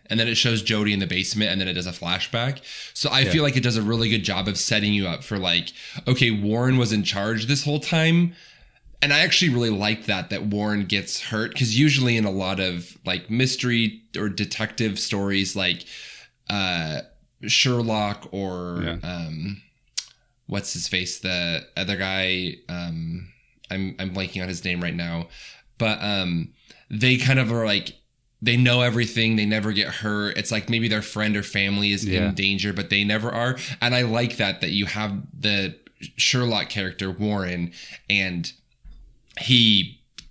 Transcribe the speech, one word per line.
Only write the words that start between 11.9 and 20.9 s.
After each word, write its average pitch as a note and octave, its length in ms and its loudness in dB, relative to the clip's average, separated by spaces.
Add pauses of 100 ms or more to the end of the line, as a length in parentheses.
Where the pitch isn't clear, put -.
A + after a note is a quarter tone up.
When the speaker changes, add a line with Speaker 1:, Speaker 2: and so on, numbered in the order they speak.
Speaker 1:
in G#2+ 100 2
a G2 40 0
lot F#2+ 300 -2
of, F2 460 -4
like, F#2 240 -4
mystery A#2+ 720 0 (140)
or G#2+ 120 -2
detective G2+ 720 -4
stories, G2 560 -2
like, F2+ 280 0 (680)
uh, E2+ 500 -2 (460)
Sherlock A2 840 0
or, F2+ 520 -4
Speaker 2:
Yeah. E2+ 140 -4 (180)
Speaker 1:
um, E2+ 460 -8 (840)
what's - 280 -6
his E2+ 120 -6
face? F2+ 340 -4